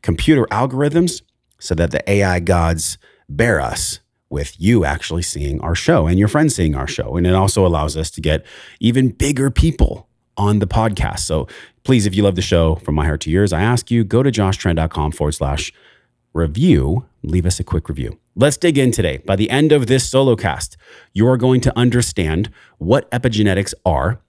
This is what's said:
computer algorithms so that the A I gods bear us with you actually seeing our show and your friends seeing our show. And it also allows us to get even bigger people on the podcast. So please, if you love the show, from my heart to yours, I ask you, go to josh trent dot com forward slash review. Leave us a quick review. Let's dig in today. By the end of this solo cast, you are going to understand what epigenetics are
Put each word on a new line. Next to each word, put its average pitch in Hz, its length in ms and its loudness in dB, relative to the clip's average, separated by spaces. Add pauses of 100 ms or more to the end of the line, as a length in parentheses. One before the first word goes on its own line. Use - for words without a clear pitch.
computer 120 460 2
algorithms 139 720 -2 (360)
so - 180 -6
that 85 160 0
the - 140 -4
A 101 160 2
I 90 200 0
gods 82 560 0 (320)
bear 110 320 0
us - 400 -6 (280)
with 71 300 -8
you 101 240 4
actually 73 380 -4
seeing 73 400 -6
our 85 120 -4
show 107 320 2
and 90 140 2
your 104 80 4
friends 151 260 0
seeing 80 220 0
our 67 100 -4
show. 64 300 -8
And 87 100 0
it 90 80 4
also 98 320 2
allows 76 300 0
us 78 160 -6
to - 80 -14
get 78 260 -2 (360)
even 127 260 2
bigger 135 420 -2
people - 600 0 (260)
on 101 240 0
the 101 80 0
podcast. - 540 -2
So 78 260 -4 (360)
please, 117 220 2
if 95 80 -2
you 101 80 0
love 98 140 2
the 92 80 -2
show, 82 320 2
from 76 180 -6
my 78 120 0
heart 73 160 -2
to 78 100 -6
yours, 95 200 2
I 82 120 0
ask 117 260 0
you, 117 140 0
go 110 180 0
to 139 80 0
josh 101 280 0
trent 85 180 -2
dot 80 160 -2
com 76 200 -4
forward 76 200 -2
slash 73 420 -6 (580)
review. 82 720 2 (180)
Leave 87 240 -2
us 92 120 -2
a - 40 -4
quick - 260 -4
review. 64 300 -8 (160)
Let's 143 220 2
dig 165 200 0
in 131 140 2
today. 76 340 0
By 98 100 0
the 104 140 0
end 147 220 2
of 135 160 2
this 131 200 0
solo 131 280 2
cast, - 420 -6 (340)
you 110 160 2
are 127 100 2
going 127 240 2
to 127 140 0
understand 107 760 0 (260)
what 110 320 0
epigenetics 104 640 0 (100)
are 85 460 -2